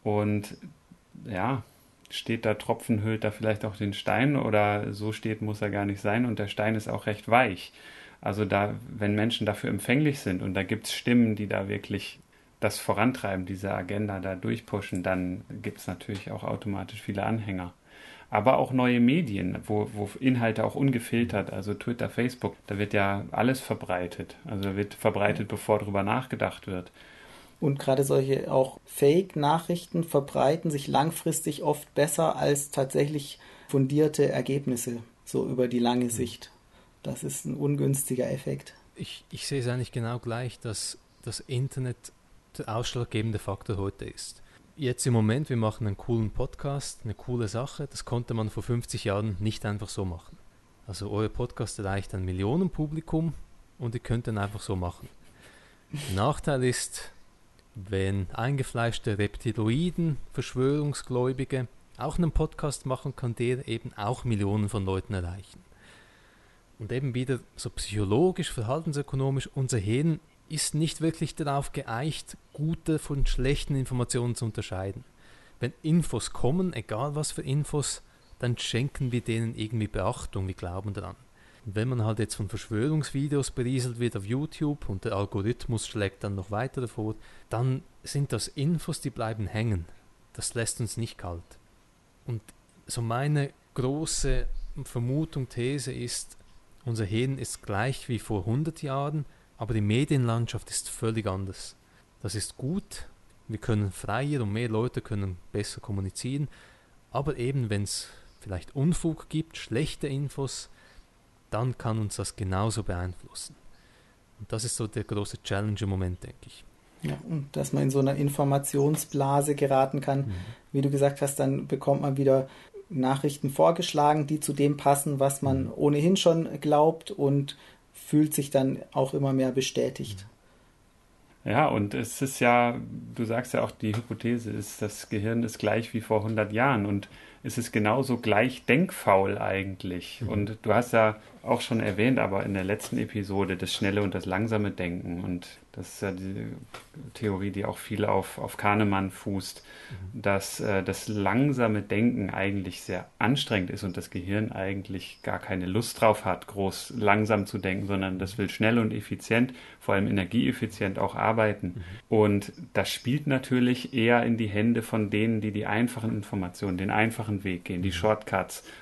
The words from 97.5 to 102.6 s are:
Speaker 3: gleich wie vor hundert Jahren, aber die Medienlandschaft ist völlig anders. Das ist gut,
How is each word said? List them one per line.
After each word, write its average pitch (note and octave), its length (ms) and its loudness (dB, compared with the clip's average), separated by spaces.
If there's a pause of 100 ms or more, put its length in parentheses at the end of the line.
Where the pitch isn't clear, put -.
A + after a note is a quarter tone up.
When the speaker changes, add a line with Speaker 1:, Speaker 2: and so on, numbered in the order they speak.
Speaker 3:
gleich A2+ 480 -2
wie A2+ 100 0
vor G2 260 -2
hundert D3 360 -2
Jahren, C#3+ 440 -2 (320)
aber A2 160 -4
die G#2+ 80 2
Medienlandschaft A#2 880 2
ist - 200 -4
völlig A2+ 380 -2
anders. F#2+ 480 -4 (460)
Das G2+ 140 -4
ist - 200 -6
gut, - 520 -6 (420)